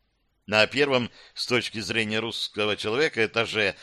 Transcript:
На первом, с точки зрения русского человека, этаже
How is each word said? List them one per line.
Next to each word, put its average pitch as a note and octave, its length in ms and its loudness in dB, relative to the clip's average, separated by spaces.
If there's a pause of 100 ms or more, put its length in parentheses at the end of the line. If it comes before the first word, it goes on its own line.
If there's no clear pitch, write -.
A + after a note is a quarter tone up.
(440)
На G#2+ 220 4
первом, B2+ 440 0 (220)
с - 140 -8
точки - 340 0
зрения A2 380 -2
русского G#2+ 580 -2
человека, A2+ 480 0
этаже G#2 580 0